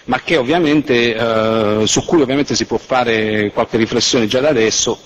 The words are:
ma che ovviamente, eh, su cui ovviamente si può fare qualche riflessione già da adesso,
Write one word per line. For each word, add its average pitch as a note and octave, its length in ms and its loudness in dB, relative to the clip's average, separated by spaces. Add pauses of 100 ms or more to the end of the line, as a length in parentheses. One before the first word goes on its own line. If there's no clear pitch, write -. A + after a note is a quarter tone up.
ma B2+ 160 -2
che E3+ 160 -2
ovviamente, C#3 760 2
eh, A2 720 0
su - 200 0
cui E3+ 160 2
ovviamente C3 340 0
si A2 100 0
può A2+ 120 -2
fare G#2+ 760 -2
qualche A#2+ 240 -2
riflessione A2+ 500 0
già B2+ 120 -2
da C#3+ 100 2
adesso, A2 560 0